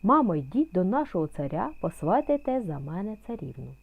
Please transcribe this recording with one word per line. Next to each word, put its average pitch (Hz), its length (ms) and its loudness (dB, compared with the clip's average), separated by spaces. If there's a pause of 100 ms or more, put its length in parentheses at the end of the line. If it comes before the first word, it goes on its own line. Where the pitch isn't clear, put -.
«Мамо, 233 320 6
йдіть 151 380 0
до 180 100 4
нашого 190 440 0
царя, 156 420 -2 (120)
посватайте 262 800 0
за 156 180 -6
мене 180 380 -6 (100)
царівну». 135 560 -10